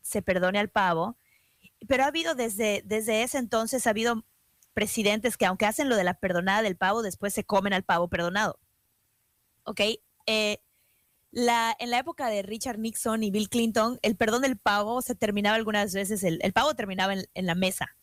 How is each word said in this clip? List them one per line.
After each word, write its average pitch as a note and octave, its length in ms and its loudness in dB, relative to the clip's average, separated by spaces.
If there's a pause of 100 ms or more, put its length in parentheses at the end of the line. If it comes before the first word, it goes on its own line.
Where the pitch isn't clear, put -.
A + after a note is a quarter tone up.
se - 200 -4
perdone F#3 380 0
al G#3 80 0
pavo. F#3 500 0 (680)
Pero C4 160 2
ha C#4 40 2
habido D#4+ 280 -2
desde, G#3+ 480 -2
desde G#3+ 400 0
ese B3+ 140 -4
entonces, A#3 500 0
ha A3+ 40 4
habido A3+ 340 0 (480)
presidentes G#3+ 640 0
que G#3 80 2
aunque F#3 200 2
hacen C#4 220 0
lo A#3+ 80 4
de G3 80 4
la F3+ 160 2
perdonada F#3+ 420 2
del G3 140 0
pavo, G#3 280 0
después G3+ 300 -6
se G#3 120 -4
comen G3 260 2
al F#3 120 0
pavo F3 260 2
perdonado. F3+ 500 -2 (1040)
¿Ok? F#3 160 -10 (460)
Eh, G#3+ 340 0 (720)
la, A#3 480 2
en A#3+ 100 -6
la A#3+ 100 2
época B3+ 280 -4
de G#3 140 0
Richard A3 380 -8
Nixon A3 440 -2
y G3+ 80 0
Bill G#3 160 0
Clinton, A#3 540 2
el G#3+ 160 0
perdón A#3 240 2
del C4 160 0
pavo G#3+ 440 0
se - 140 -4
terminaba G#3 400 0
algunas G#3 380 0
veces, G3 280 -2
el, E3 200 0
el G3 100 2
pavo C4+ 240 2
terminaba G3 380 -2
en, F#3+ 100 -4 (100)
en F#3 120 -4
la E3+ 100 0
mesa F#3 480 -2